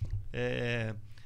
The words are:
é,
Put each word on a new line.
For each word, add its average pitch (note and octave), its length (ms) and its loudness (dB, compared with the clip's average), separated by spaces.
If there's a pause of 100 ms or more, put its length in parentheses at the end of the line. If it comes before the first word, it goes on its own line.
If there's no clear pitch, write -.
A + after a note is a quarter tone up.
(320)
é, A#2+ 640 2 (300)